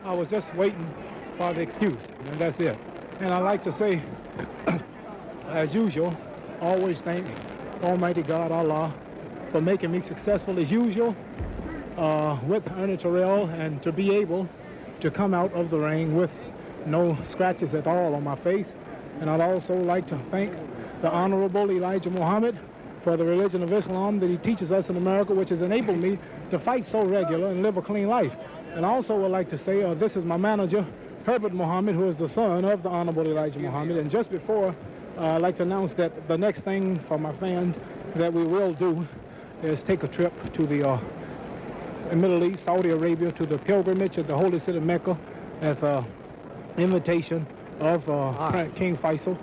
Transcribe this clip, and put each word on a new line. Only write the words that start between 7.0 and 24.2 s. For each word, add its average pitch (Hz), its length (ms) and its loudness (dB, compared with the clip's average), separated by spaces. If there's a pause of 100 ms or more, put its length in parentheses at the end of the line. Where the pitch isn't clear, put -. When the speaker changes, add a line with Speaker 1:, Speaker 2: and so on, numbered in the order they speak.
Speaker 1:
thank 175 240 -2 (580)
Almighty 175 380 2
God, 160 300 0
Allah, 160 420 2 (580)
for 160 100 2
making 175 300 2
me 180 100 0
successful 190 580 -2
as 147 100 2
usual, 226 460 2 (840)
uh, 151 460 2
with 190 200 0 (100)
Ernie 190 240 -2
Terrell, 185 500 4
and 160 360 -4
to 165 80 0
be 196 240 2
able 185 320 2 (540)
to 156 80 2
come 196 240 2
out 180 200 2
of 175 160 0
the 160 80 2
ring 156 380 2
with 170 160 4 (540)
no 160 320 4 (140)
scratches 185 420 0
at 151 140 0
all 170 280 2
on 147 80 -2
my 143 140 -2
face. 185 300 0 (520)
And 151 100 0
I'd 160 120 4
also 180 340 2
like 180 320 2
to 151 120 -4 (100)
thank 190 240 0 (480)
the 165 80 2
Honorable 196 640 2
Elijah 185 380 0
Muhammad 190 480 2 (460)
for 170 140 4
the 165 80 2
religion 180 380 2
of 170 100 0
Islam 202 460 0
that 180 100 2